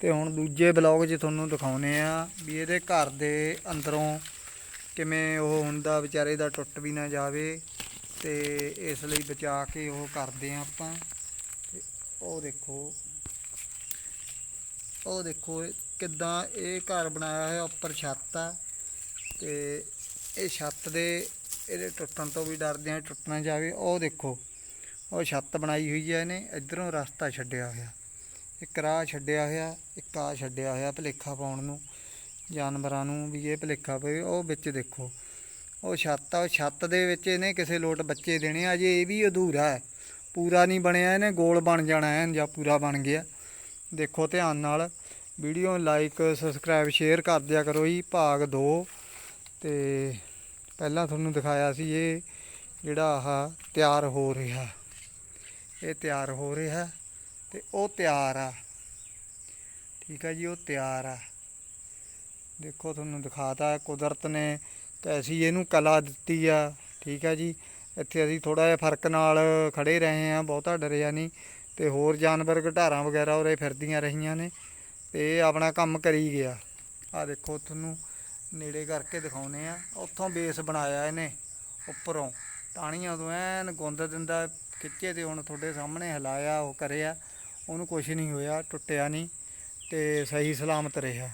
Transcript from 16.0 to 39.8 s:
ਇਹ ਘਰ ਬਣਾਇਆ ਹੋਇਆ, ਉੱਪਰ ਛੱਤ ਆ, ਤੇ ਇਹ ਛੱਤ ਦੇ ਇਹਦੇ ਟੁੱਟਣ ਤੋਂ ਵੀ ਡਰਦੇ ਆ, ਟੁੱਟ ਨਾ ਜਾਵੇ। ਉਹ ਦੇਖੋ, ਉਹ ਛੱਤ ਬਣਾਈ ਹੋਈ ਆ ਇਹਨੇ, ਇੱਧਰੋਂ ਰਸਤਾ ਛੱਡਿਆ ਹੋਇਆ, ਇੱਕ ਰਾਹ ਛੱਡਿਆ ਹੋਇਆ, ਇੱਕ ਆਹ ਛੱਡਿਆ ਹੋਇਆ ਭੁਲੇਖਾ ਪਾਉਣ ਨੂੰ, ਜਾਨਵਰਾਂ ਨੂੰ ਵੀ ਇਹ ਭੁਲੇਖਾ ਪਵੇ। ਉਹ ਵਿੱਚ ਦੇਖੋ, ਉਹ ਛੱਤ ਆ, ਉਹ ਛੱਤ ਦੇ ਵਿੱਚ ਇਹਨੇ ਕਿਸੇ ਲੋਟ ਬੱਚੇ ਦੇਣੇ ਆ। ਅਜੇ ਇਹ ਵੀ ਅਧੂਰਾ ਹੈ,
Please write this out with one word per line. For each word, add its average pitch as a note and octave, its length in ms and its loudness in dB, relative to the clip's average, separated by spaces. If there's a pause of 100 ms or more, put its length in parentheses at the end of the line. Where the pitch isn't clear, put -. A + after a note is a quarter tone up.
ਇਹ F#3 280 -4
ਘਰ F3 260 0
ਬਣਾਇਆ D#3 400 -2
ਹੋਇਆ, E3+ 160 -2
ਉੱਪਰ D#3+ 300 -6
ਛੱਤ - 420 -6
ਆ, E3 180 -4 (840)
ਤੇ D3 440 -4 (520)
ਇਹ F#3+ 120 -2
ਛੱਤ D3+ 400 -6
ਦੇ E3+ 380 0 (420)
ਇਹਦੇ F#3 200 -4
ਟੁੱਟਣ D#3+ 400 -6
ਤੋਂ D#3+ 160 -2
ਵੀ D#3 120 -6
ਡਰਦੇ D3+ 340 -4
ਆ, D#3 100 -2
ਟੁੱਟ D3+ 280 -12
ਨਾ D3+ 120 -2
ਜਾਵੇ। D#3 300 0
ਉਹ F3+ 280 0
ਦੇਖੋ, C#3 380 -2 (760)
ਉਹ F3 120 0
ਛੱਤ C#3+ 320 -4
ਬਣਾਈ D3+ 340 0
ਹੋਈ D#3 220 0
ਆ E3 80 2
ਇਹਨੇ, F3 180 -4 (180)
ਇੱਧਰੋਂ E3 360 -4
ਰਸਤਾ D3 380 -2
ਛੱਡਿਆ B2 380 -6
ਹੋਇਆ, A#2 220 -10 (720)
ਇੱਕ - 160 -6
ਰਾਹ D#3+ 260 2
ਛੱਡਿਆ D3 420 0
ਹੋਇਆ, D#3+ 280 -2 (220)
ਇੱਕ - 220 -12
ਆਹ D3 160 -2
ਛੱਡਿਆ C3 380 -4
ਹੋਇਆ C3+ 200 -2
ਭੁਲੇਖਾ C#3+ 420 -6
ਪਾਉਣ C3+ 280 -4
ਨੂੰ, C#3+ 160 -6 (760)
ਜਾਨਵਰਾਂ C#3 520 -2
ਨੂੰ D3 260 -2
ਵੀ D3 160 -6
ਇਹ D3+ 100 0
ਭੁਲੇਖਾ D3 420 -4
ਪਵੇ। D3 220 -2
ਉਹ F3 220 0
ਵਿੱਚ D#3 260 -4
ਦੇਖੋ, C3 420 -6 (720)
ਉਹ F#3 120 0
ਛੱਤ D3 380 0
ਆ, F3 60 6
ਉਹ F3 80 2
ਛੱਤ D3 360 0
ਦੇ F3+ 220 4
ਵਿੱਚ F3 220 0
ਇਹਨੇ F#3 260 2
ਕਿਸੇ E3+ 240 0
ਲੋਟ D#3+ 240 0
ਬੱਚੇ D#3 360 0
ਦੇਣੇ D#3 280 0
ਆ। F3+ 80 4
ਅਜੇ F3+ 260 6
ਇਹ F3+ 60 4
ਵੀ G#3 200 4
ਅਧੂਰਾ F3 420 4
ਹੈ, B2+ 120 2 (540)